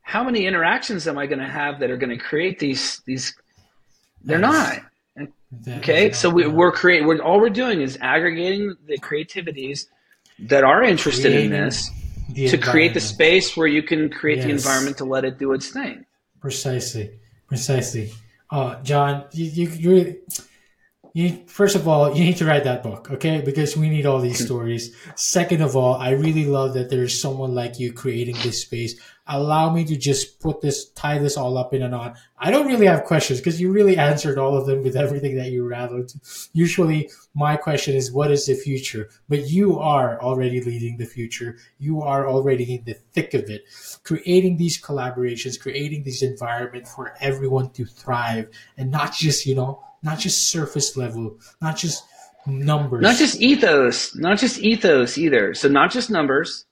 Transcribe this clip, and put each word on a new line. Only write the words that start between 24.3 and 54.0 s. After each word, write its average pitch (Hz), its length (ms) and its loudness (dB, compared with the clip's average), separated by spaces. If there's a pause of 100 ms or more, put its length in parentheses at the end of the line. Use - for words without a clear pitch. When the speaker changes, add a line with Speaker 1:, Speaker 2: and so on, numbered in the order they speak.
Speaker 1:
Hmm. 120 60 -2
Speaker 2:
stories. 117 500 -4 (200)
Second 170 460 0
of 131 140 0
all, 127 180 4
I 127 160 -2
really 156 360 2
love 135 280 0
that 123 160 -4
there's 123 320 -2
someone 135 320 -4
like 120 260 -6
you 120 140 -4
creating 120 480 -4
this 117 220 -4
space. 117 360 -8 (280)
Allow 151 440 0
me 165 140 0
to 156 100 -2
just 135 440 -2
put 147 220 -4
this, - 280 -4
tie 147 300 -4
this 143 180 -2
all 127 220 -4
up 127 120 -4
in 131 120 -2
a 123 40 -4
knot. 120 300 -8 (220)
I - 100 -2
don't 285 160 4
really 226 220 6
have 160 160 4
questions 143 380 0
'cause 165 200 -2
you 185 100 2
really 196 240 6
answered 147 440 2
all 135 180 2
of 131 80 -2
them 135 160 0
with 131 140 -2
everything 139 400 -2
that 127 160 -4
you 123 160 -2
rattled. 123 440 -8 (400)
Usually, 160 600 2 (240)
my 147 220 0
question 147 380 -2
is, 123 160 -2
"What 147 200 0
is 143 160 0
the 131 80 2
future?" 131 520 -6 (220)
But 143 180 -2
you 175 300 2
are 139 420 0
already 127 420 -2
leading 117 360 -6
the 117 80 -8
future. 117 520 -12 (200)
You 151 240 -4
are 139 260 0
already 131 460 0
in 120 120 -8
the 113 100 -10 (180)
thick 156 220 -4
of 107 160 -2
it, 104 140 -12 (380)
creating 180 540 2
these 165 240 -2
collaborations, 123 800 -6
creating 143 460 -8
this 131 180 -6
environment 120 640 -6
for - 340 -14
everyone 135 520 -2
to 117 120 -6
thrive, 117 640 -4 (280)
and 131 120 -4
not 143 240 -2
just, 151 320 -2
you 131 80 0
know, 131 260 -4 (260)
not 156 140 -4
just - 320 0
surface 147 460 -4
level, 113 420 -8 (220)
not 160 160 -4
just - 260 -6 (420)
numbers. 139 560 0
Speaker 1:
Not 233 140 6
just 294 260 2
ethos, 165 760 4